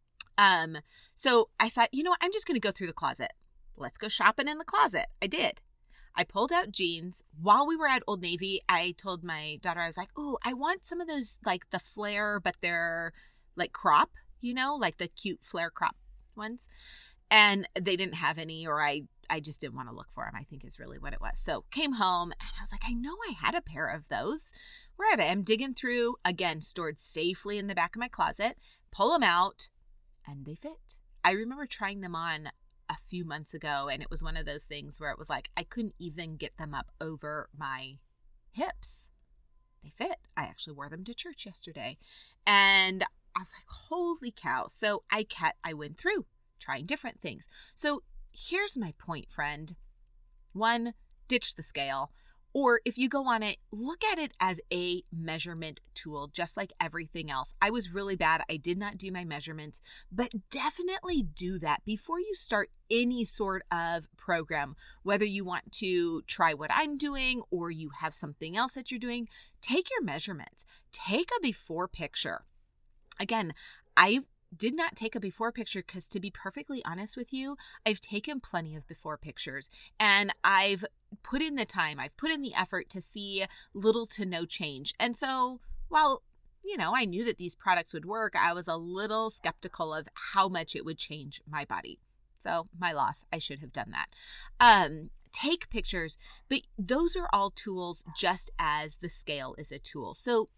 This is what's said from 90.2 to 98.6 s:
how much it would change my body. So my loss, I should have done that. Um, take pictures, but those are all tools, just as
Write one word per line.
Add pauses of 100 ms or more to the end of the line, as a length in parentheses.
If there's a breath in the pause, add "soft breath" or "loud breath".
how
much
it
would
change
my
body. (400)
So
my
loss,
I
should
have
done
that. (500 loud breath)
Um, (200)
take
pictures, (320 loud breath)
but (160)
those
are
all
tools, (140)
just
as